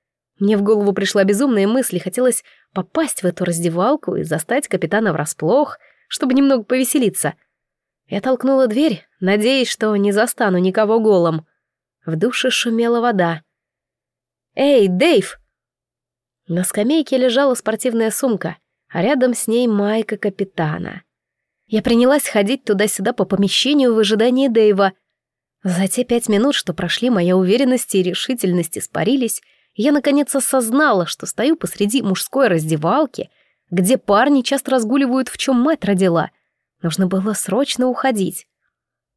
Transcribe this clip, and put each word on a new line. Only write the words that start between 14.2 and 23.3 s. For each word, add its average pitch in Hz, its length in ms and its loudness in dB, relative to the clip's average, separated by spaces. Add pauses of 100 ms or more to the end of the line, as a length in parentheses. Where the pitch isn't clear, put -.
"Эй, 269 320 4
Дэйв!" 233 520 0 (1080)
На 175 160 -2
скамейке 262 540 0
лежала 254 380 2
спортивная 226 560 -2
сумка, 190 460 -4 (320)
а 170 120 -4
рядом 247 320 2
с - 140 -6
ней 240 200 2
майка 208 500 0
капитана. 175 840 -6 (640)
Я 220 160 -2
принялась 247 460 2
ходить 214 380 -2
туда-сюда 202 480 -2
по 185 120 -2
помещению 240 720 2